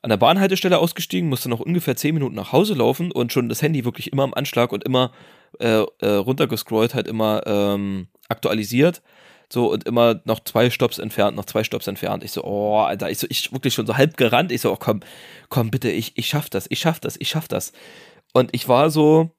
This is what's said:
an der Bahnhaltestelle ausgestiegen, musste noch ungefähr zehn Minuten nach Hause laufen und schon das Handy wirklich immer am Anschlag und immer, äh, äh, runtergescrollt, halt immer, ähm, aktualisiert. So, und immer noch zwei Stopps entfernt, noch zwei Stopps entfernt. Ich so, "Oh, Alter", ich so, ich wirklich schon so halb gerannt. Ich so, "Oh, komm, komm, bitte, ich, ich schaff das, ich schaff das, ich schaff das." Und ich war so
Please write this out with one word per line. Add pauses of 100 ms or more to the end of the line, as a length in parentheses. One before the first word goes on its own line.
an
der
Bahnhaltestelle
ausgestiegen,
musste
noch
ungefähr
zehn
Minuten
nach
Hause
laufen
und
schon
das
Handy
wirklich
immer
am
Anschlag
und
immer, (460)
äh, (180)
äh,
runtergescrollt,
halt
immer,
ähm, (200)
aktualisiert. (500)
So,
und
immer
noch
zwei
Stopps
entfernt,
noch
zwei
Stopps
entfernt.
Ich
so,
"Oh,
Alter",
ich
so,
ich
wirklich
schon
so
halb
gerannt.
Ich
so,
"Oh,
komm, (480)
komm,
bitte,
ich,
ich
schaff
das,
ich
schaff
das,
ich
schaff
das." (600)
Und
ich
war
so